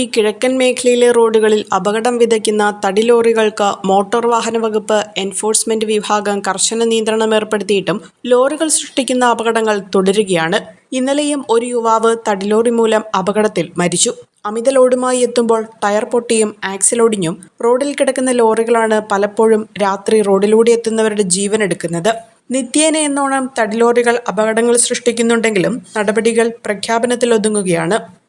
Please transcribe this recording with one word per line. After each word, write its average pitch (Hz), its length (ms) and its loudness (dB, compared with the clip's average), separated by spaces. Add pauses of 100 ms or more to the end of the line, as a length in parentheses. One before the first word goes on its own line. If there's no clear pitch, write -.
കിഴക്കൻ 226 520 -2
മേഖലയിലെ 247 540 2
റോഡുകളിൽ 220 500 2 (140)
അപകടം 220 420 -2
വിതയ്ക്കുന്ന 214 460 2 (180)
തടി 196 200 0
ലോറികൾക്ക് 226 640 2 (200)
മോട്ടോർ 202 420 0
വാഹന 226 300 0
വകുപ്പ് 214 420 -2 (180)
എൻഫോഴ്സ്മെന്റ് 214 720 -2
വിഭാഗം 208 560 -2
കർശന 196 400 -2
നിയന്ത്രണം 220 500 0
ഏർപ്പെടുത്തിയിട്ടും 208 640 -2 (280)
ലോറികൾ 269 420 2
സൃഷ്ടിക്കുന്ന 254 580 -2
അപകടങ്ങൾ 226 520 0 (160)
തുടരുകയാണ്. 190 680 0 (320)
ഇന്നലെയും 285 580 -2
ഒരു 233 160 2
യുവാവ് 226 460 0 (140)
തടിലോറി 214 500 0
മൂലം 220 280 2 (160)
അപകടത്തിൽ 202 460 0 (140)
മരിച്ചു. 175 340 0 (320)
അമിത 226 240 -2
ലോഡുമായി 254 560 2
എത്തുമ്പോൾ 226 360 0 (180)
ടയർ 208 260 0
പൊട്ടിയും 233 460 0 (140)
ആക്സിൽ 196 400 -2
ഒടിഞ്ഞും 196 300 0 (280)
റോഡിൽ 254 300 2
കിടക്കുന്ന 254 480 0
ലോറികളാണ് 220 580 2 (100)
പലപ്പോഴും 214 540 2 (180)
രാത്രി 202 400 0
റോഡിലൂടെ 208 500 4
എത്തുന്നവരുടെ 220 540 0 (100)
ജീവനെടുക്കുന്നത്. 196 760 0 (400)
നിത്യേന 294 440 0 (120)
എന്നോണം 277 360 -2 (160)
തടിലോറികൾ 233 560 2 (140)
അപകടങ്ങൾ 220 560 0
സൃഷ്ടിക്കുന്നുണ്ടെങ്കിലും 226 880 0 (220)
നടപടികൾ 220 500 0 (200)
പ്രഖ്യാപനത്തിലൊതുങ്ങുകയാണ്. 214 1300 0 (300)